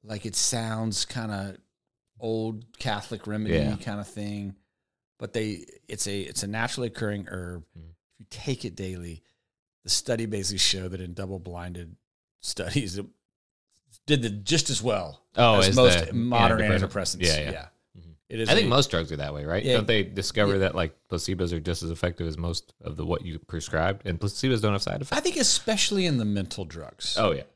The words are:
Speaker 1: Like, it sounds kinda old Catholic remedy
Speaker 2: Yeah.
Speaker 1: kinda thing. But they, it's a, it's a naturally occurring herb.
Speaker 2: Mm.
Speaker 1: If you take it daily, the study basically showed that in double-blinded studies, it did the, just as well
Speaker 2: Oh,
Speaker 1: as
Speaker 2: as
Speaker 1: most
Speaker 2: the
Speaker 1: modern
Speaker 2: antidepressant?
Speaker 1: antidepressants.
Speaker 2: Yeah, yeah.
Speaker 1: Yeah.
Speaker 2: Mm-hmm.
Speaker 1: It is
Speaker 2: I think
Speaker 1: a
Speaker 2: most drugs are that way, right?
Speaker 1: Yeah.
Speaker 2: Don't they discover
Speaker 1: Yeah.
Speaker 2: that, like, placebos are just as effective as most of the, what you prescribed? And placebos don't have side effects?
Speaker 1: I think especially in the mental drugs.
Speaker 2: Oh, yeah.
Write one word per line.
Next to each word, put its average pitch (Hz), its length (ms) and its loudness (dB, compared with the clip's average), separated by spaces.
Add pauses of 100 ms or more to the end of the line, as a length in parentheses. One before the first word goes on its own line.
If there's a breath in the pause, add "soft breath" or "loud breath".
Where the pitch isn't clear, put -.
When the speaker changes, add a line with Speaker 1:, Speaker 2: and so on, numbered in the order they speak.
Speaker 1:
Like, 104 240 -8
it 98 100 -4
sounds 110 680 0
kinda 101 520 -6 (640)
old 110 580 -4
Catholic 104 480 -4
remedy 104 280 0
Speaker 2:
Yeah. 71 220 2
Speaker 1:
kinda 104 280 -8
thing. 101 500 -8 (640)
But 110 140 -10
they, 107 320 -4 (240)
it's - 180 -6
a, 101 140 -4
it's - 220 -6
a 101 40 -4
naturally 117 420 -4
occurring 101 400 -4
herb. 87 340 -8 (160)
Speaker 2:
Mm. 82 120 -18 (220)
Speaker 1:
If - 80 -20
you - 80 -20
take - 360 -6
it 92 120 -8
daily, 87 460 -8 (600)
the - 60 -8
study 117 360 0
basically 101 320 -4
showed 92 340 2
that 92 80 -8
in 87 140 -8
double-blinded 87 840 -10 (440)
studies, 101 580 -4
it 101 80 -8 (1000)
did 143 160 4
the, 113 80 0
just 104 380 0
as 104 140 -2
well 101 400 -2 (140)
Speaker 2:
Oh, 113 240 8
Speaker 1:
as 95 80 8
Speaker 2:
as 98 80 6
Speaker 1:
most 90 320 8
Speaker 2:
the - 40 -6
Speaker 1:
modern 117 480 4
Speaker 2:
antidepressant? 104 280 4
Speaker 1:
antidepressants. 92 380 -2
Speaker 2:
Yeah, 78 140 4
yeah. 76 100 -4
Speaker 1:
Yeah. 80 160 -8 (320)
Speaker 2:
Mm-hmm. 85 120 -20 (180)
Speaker 1:
It 113 120 -6
is 113 80 0
Speaker 2:
I 143 60 6
think 214 120 4
Speaker 1:
a - 20 0
Speaker 2:
most 135 220 4
drugs 82 220 -2
are 76 40 -4
that 71 180 -4
way, 73 100 -6
right? 85 200 0
Speaker 1:
Yeah. 127 120 2
Speaker 2:
Don't 107 100 2
they 110 160 4
discover 98 520 0
Speaker 1:
Yeah. 98 40 2
Speaker 2:
that, 92 160 2
like, 82 200 -2 (140)
placebos 90 440 -2
are 82 80 -2
just 82 220 -4
as 82 80 -4
effective 85 360 -2
as 78 100 -4
most 85 360 -6 (100)
of 76 140 -8
the, 82 100 -6
what 85 180 -2
you 78 140 -8
prescribed? 85 680 -2
And 85 140 -4
placebos 117 400 0
don't 104 120 4
have 98 100 0
side 92 200 -2
effects? 247 140 -2
Speaker 1:
I 302 40 2
think 349 160 0
especially 202 680 2
in 143 120 2
the 113 60 0
mental 101 420 -2
drugs. - 520 -8
Speaker 2:
Oh, 101 140 4
yeah. 69 120 -4 (120)